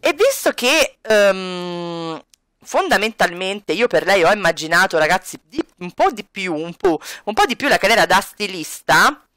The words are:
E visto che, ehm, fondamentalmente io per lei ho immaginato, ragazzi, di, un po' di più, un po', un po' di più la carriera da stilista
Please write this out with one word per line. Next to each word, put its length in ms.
E 120
visto 400
che, 480
ehm, 1200
fondamentalmente 1080
io 140
per 180
lei 180
ho 100
immaginato, 680
ragazzi, 440
di, 220
un 140
po' 180
di 140
più, 300
un 200
po', 260
un 80
po' 140
di 100
più 120
la 100
carriera 260
da 160
stilista 1040